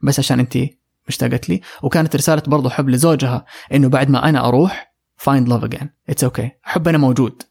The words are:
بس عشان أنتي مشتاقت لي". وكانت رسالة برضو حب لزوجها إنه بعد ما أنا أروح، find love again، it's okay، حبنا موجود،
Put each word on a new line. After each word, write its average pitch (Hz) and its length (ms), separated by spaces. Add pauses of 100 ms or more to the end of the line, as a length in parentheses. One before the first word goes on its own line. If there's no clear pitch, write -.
بس 139 160
عشان 131 200
أنتي 127 380 (300)
مشتاقت 127 420
لي". 180 120 (220)
وكانت 156 320
رسالة 147 320
برضو 139 220
حب 135 200
لزوجها 127 560 (280)
إنه 139 160
بعد 135 200
ما 139 200
أنا 123 180
أروح، 139 460 (360)
find 131 180
love 120 160
again، 117 220 (260)
it's 135 160
okay، 123 180 (180)
حبنا 160 340
موجود، 127 540